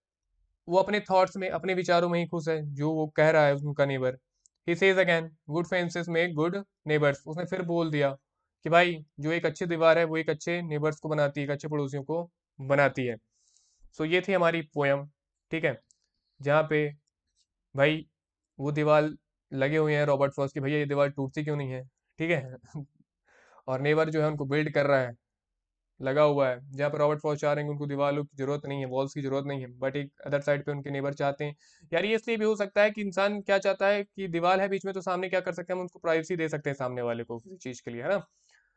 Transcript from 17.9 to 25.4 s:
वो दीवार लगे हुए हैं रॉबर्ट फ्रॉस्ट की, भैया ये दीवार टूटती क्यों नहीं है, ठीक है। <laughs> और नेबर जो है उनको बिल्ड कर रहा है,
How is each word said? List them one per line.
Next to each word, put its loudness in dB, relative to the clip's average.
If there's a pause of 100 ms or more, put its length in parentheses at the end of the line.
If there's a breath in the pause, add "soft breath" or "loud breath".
वो -4
दीवार 4 (440)
लगे 0
हुए 2
हैं 2
रॉबर्ट 2
फ्रॉस्ट -4
की, -8
भैया 0
ये 0
दीवार 2
टूटती -6
क्यों -4
नहीं -6
है, -8 (360)
ठीक -2
है। -4
<laughs> -14 (800 soft breath)
और -2
नेबर 2
जो 0
है 4
उनको -4
बिल्ड -2
कर 2
रहा 4
है, -2 (840)